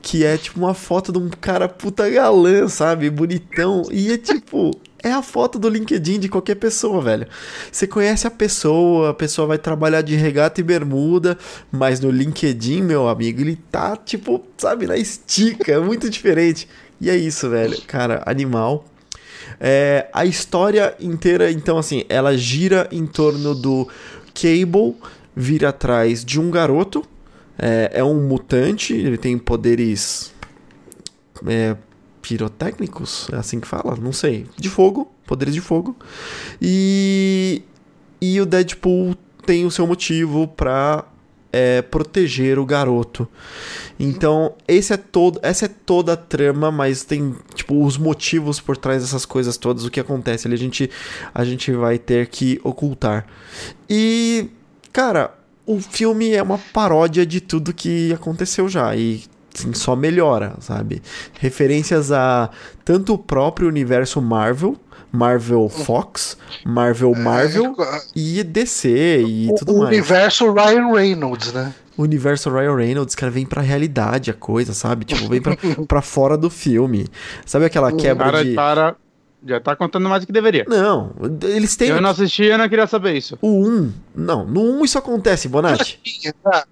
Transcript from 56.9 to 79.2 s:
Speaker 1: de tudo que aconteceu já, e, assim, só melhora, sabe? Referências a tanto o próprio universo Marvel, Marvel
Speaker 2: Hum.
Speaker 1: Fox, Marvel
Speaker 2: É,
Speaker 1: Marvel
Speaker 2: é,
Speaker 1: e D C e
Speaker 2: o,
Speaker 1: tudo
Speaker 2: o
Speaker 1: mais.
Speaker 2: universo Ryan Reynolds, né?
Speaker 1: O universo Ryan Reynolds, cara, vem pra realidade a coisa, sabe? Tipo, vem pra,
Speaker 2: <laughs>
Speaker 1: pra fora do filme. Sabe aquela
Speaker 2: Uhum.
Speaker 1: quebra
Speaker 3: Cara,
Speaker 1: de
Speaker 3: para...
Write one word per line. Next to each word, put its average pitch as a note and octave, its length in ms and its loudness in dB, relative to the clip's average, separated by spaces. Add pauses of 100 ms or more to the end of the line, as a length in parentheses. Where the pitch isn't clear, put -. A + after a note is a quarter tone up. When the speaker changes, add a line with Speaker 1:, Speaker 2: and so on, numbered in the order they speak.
Speaker 1:
de E3+ 160 -4
tudo D#3+ 320 -4
que E3+ 400 -2
aconteceu E3 540 -4
já, B2+ 280 -2
e, A2+ 280 -2 (320)
assim, A#2+ 180 -6
só B2+ 220 0
melhora, C#3+ 640 2
sabe? G#2+ 420 -6 (380)
Referências D3 720 0
a B2+ 380 2 (340)
tanto F#3+ 300 2
o F#3+ 40 2
próprio D#3+ 500 0
universo C3 540 0
Marvel, B2 540 0 (360)
Marvel A#2+ 540 2
Speaker 2:
Hum. G#2+ 40 -2
Speaker 1:
Fox, - 680 -4 (280)
Marvel A#2+ 480 2
Speaker 2:
É, A#2 60 0
Speaker 1:
Marvel D#3 600 2
Speaker 2:
é, D3+ 220 -2 (140)
Speaker 1:
e E3 280 -2
D F#3 220 0
C C#3+ 640 2
e A2 240 0
Speaker 2:
o, G#3+ 40 4
Speaker 1:
tudo F#3+ 180 0
Speaker 2:
o G3+ 60 6
Speaker 1:
mais. G#3+ 80 4
Speaker 2:
universo G3+ 640 4
Ryan A3 400 6
Reynolds, D3 600 0
né? C3 200 -4 (240)
Speaker 1:
O D3+ 60 0
universo C#3+ 460 0
Ryan C3+ 260 2
Reynolds, B2+ 380 0
cara, B2+ 160 -4
vem C3 160 -2
pra C#3+ 160 -4
realidade C3+ 720 0
a - 20 -4
coisa, A2+ 400 -2
sabe? A#2 300 -2
Tipo, G#2+ 240 -4
vem B2 140 0
pra, D3 160 0 (140)
Speaker 2:
<laughs> D3+ 160 -4
Speaker 1:
pra C#3+ 140 2
fora C#3+ 360 2
do E3 120 0
filme. A#2+ 580 0 (380)
Sabe D3+ 200 2
aquela D3 260 2
Speaker 2:
Uhum. D#3 60 -2
Speaker 1:
quebra C3+ 340 2
Speaker 3:
Cara, D#3 140 2
Speaker 1:
de B2 100 0
Speaker 3:
para... D3+ 400 2 (500)